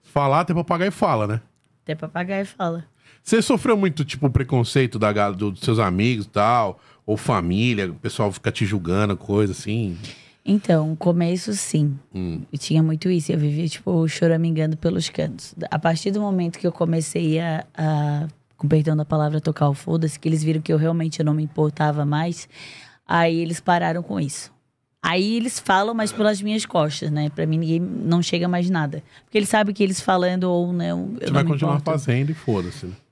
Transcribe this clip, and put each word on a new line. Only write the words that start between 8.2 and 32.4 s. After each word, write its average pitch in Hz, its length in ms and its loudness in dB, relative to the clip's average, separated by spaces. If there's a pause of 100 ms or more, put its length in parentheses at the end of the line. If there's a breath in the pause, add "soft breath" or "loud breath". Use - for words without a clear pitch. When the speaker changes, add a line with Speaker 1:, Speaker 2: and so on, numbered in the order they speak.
Speaker 1:
fica 101 200 -4
te - 140 -2
julgando, 95 520 0
coisa 101 340 0
assim? 104 460 -4 (480 loud breath)
Speaker 2:
Então, 170 460 2
no 160 40 -2
começo, 175 580 0
sim. 147 460 0 (160)
Speaker 1:
Hum. 90 260 -4 (100)
Speaker 2:
Eu 147 60 -8
tinha 156 240 2
muito 160 280 0
isso. 175 220 0
Eu 170 60 0
vivia, 151 300 0
tipo, 165 400 0
choramingando 160 720 0
pelos 170 320 -2
cantos. - 440 -6 (160)
A - 80 -2
partir 165 340 0
do 208 100 0
momento 180 360 -2
que - 80 -6
eu 170 60 2
comecei 165 680 0
a, 165 260 -4 (120)
a, 151 500 0 (300)
com 147 100 -2
perdão 156 280 4
da 151 100 0
palavra, 151 360 0
tocar 151 280 2
o 139 40 2
foda-se, 160 460 -2
que 160 100 -2
eles 156 140 0
viram 156 180 0
que 160 100 -2
eu 160 60 4
realmente 160 460 0
não 151 100 2
me 156 100 0
importava 151 640 0
mais, 160 420 -2 (580 loud breath)
aí 170 360 2
eles 165 180 -4
pararam 175 420 2
com 196 180 -6
isso. 139 300 -6 (520)
Aí 185 360 0
eles 233 220 -4
falam, 202 340 2
mas 220 180 -2
pelas 208 300 0
minhas 214 240 -2
costas, 151 440 -2
né? 151 200 0
Pra 160 160 -4
mim, 160 120 0
ninguém, 165 220 0
não 175 420 0
chega 175 280 -2
mais 175 200 0
nada. 156 320 -2 (220 loud breath)
Porque - 140 -4
eles 202 120 2
sabem 214 240 2
que 208 100 -2
eles 190 180 0
falando 180 440 2
ou 175 280 2
não, 175 400 -2
eu - 60 -10
Speaker 1:
Você - 80 -6
Speaker 2:
não 143 60 0
Speaker 1:
vai 147 100 4
Speaker 2:
me 165 60 2
Speaker 1:
continuar 147 260 0
Speaker 2:
importo. 147 160 -2
Speaker 1:
fazendo 139 400 0
e - 20 -4
foda-se, 95 520 -4